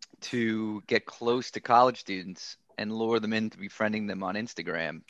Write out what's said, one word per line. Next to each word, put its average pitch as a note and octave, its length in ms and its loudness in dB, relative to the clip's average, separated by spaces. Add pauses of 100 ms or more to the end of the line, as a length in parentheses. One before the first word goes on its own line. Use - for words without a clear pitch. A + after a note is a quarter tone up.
(220)
to A2 680 -2
get A#2 180 2
close A#2+ 460 -2
to G#2+ 100 -8
college B2 380 6
students F#2 580 -10 (200)
and G#2+ 160 -4
lure A2+ 260 2
them G#2+ 140 -2
into A2 240 -2
befriending G#2+ 500 -2
them F#2+ 160 -4
on F#2 120 -2
Instagram E2 760 -4